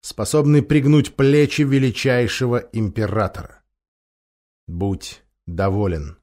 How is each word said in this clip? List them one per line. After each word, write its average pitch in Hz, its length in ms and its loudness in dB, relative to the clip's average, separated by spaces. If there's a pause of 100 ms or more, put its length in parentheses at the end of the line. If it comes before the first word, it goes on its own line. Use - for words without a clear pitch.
способный 147 600 2
пригнуть 147 520 2
плечи 139 460 2
величайшего 127 960 0 (140)
императора. 107 880 -4 (1040)
Будь 92 540 -6 (240)
доволен. 92 760 -2